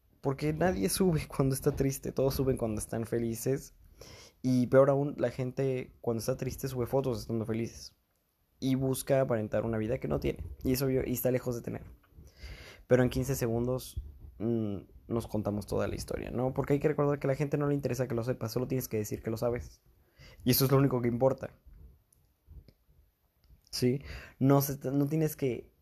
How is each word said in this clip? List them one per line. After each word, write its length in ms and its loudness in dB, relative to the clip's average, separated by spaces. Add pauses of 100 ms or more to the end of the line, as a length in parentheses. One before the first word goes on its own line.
(220)
porque 320 -2
nadie 360 0
sube 380 2
<laughs> 80 -14
cuando 180 4
está 220 0
triste, 360 -2
todos 240 2
suben 220 0
cuando 220 -2
están 260 -6
felices, 720 -4 (680)
y 260 4
peor 220 8
aún, 280 2
la 120 0
gente 720 -4
cuando 180 0
está 180 -2
triste 300 -6
sube 200 -2
fotos 320 0
estando 260 -4
felices, 480 -6 (640)
y 160 0
busca 460 2
aparentar 440 0
una 120 0
vida 220 -2
que 80 -6
no 120 0
tiene, 260 -4 (180)
y 80 0
eso 180 0
yo-, 160 2
y 80 -2
está 160 0
lejos 260 0
de 60 -8
tener. 220 -8 (1040)
Pero 160 6
en 60 4
quince 260 -2
segundos, 680 -2 (380)
mm, 380 -2 (300)
nos 200 -2
contamos 400 -4
toda 200 -2
la 80 -4
historia, 360 -6
¿no? 220 -2
Porque 200 0
hay 60 4
que 80 2
recordar 320 0
que 80 -2
a 20 2
la 60 2
gente 220 -2
no 100 0
le 80 2
interesa 320 -2
que 80 -4
lo 80 0
sepas, 280 -4
solo 160 -2
tienes 200 -2
que 100 -2
decir 240 -4
que 80 -6
lo 80 -2
sabes. 440 -4 (600)
Y 80 6
eso 140 4
es 60 4
lo 60 8
único 240 4
que 60 2
importa. 460 2 (2250)
¿Sí? 320 0 (380)
No 220 6
se 160 -2
t-, 140 -6
no 160 2
tienes 280 0
que 360 -4 (100)